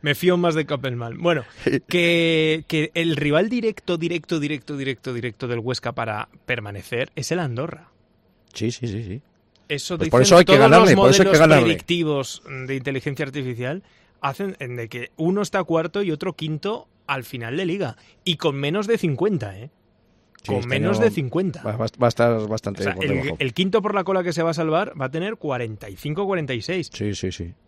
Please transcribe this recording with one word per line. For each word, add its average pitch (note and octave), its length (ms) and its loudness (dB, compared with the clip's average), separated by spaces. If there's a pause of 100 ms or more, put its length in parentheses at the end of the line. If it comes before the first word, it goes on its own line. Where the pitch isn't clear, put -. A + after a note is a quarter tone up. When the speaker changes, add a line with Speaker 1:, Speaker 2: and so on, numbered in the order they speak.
Speaker 1:
me D3 120 0
fío F3+ 220 2
más F3 180 2
de D3+ 120 -2
Kappelman. B2 540 -6
Bueno, E3+ 220 0 (460)
que, E3 800 2
que D#3 260 -2
el E3 220 0
rival D3 320 2
directo, A3 480 -2
directo, E3 420 -4
directo, D3 380 -6
directo, C3+ 380 -6
directo A#2+ 340 -8
del A#2+ 120 -2
Huesca A#2 320 -6
para A2 360 -6 (180)
permanecer A2 680 -6
es - 160 -6
el E3+ 80 -2
Andorra. C3+ 480 -8 (640)
Speaker 2:
Sí, A2 180 -4
sí, B2 160 -8
sí, A2 160 -6
sí. A2 200 -10 (460)
Speaker 1:
Eso D3 280 -6
Speaker 2:
Pues D#3+ 100 -2
Speaker 1:
dicen D#3+ 40 -2
Speaker 2:
por B2+ 120 6
eso E3+ 140 8
hay F3+ 80 10
que F#3+ 80 6
Speaker 1:
todos C3+ 80 10
Speaker 2:
ganarle, F3 320 10
Speaker 1:
los G3 80 6
Speaker 2:
por D#3+ 100 8
eso D#3+ 120 8
hay F#3+ 40 8
que G3 40 4
Speaker 1:
modelos D#3+ 180 8
Speaker 2:
ganarle. D3+ 160 8
Speaker 1:
predictivos D3+ 800 -2 (240)
de C3+ 100 -4
inteligencia C3+ 480 -6
artificial C3 580 -6 (380)
hacen F#3+ 400 -6
en B2 160 -10
de A#2 120 -10
que A#2+ 280 -12
uno F3+ 240 0
está F#3+ 240 -2
cuarto E3 380 -2
y F#3+ 100 -2
otro E3 220 -6
quinto D#3 540 -8 (180)
al C3+ 180 -6
final A#2+ 320 -10
de F#3+ 80 -4
liga. E3+ 320 -4 (260)
Y F3 140 0
con D3 200 -2
menos D#3 300 -2
de A3+ 120 0
cincuenta, D3 600 -2
¿eh? G#2 120 -16 (720)
Speaker 2:
Sí, - 60 -16
Speaker 1:
Con - 80 0
Speaker 2:
este A#2+ 120 -4
Speaker 1:
menos C#3 300 0
Speaker 2:
año A3+ 80 2
Speaker 1:
de G#3+ 60 4
cincuenta. D3+ 500 -4
Speaker 2:
va, A2 140 -6
va, A2+ 100 -2 (160)
va A#2+ 40 4
a - 20 6
estar A2+ 400 0
bastante G2+ 320 -6
Speaker 1:
O G2 40 -2
sea, G2 100 -2
Speaker 2:
por F#3 100 -6
Speaker 1:
el, C#3+ 80 -2
Speaker 2:
debajo. C3+ 260 -4
Speaker 1:
el C3+ 160 -4
quinto F#3+ 260 0
por G3+ 140 -4
la G3 100 -2
cola F#3+ 200 -2
que F3 80 -4
se D#3+ 100 -2
va E3 80 0
a D#3+ 40 -4
salvar D#3+ 460 -2
va C3+ 60 -4
a C3 40 -6
tener F3+ 260 -6
cuarenta A#2+ 520 -8
y F#2+ 80 -16
cinco, D3+ 300 -6
cuarenta E3 260 -4
y A#2+ 100 -4
seis. F3+ 300 -6
Speaker 2:
Sí, G#2 220 -4
sí, F#2+ 180 -6
sí. F2 220 -12 (140)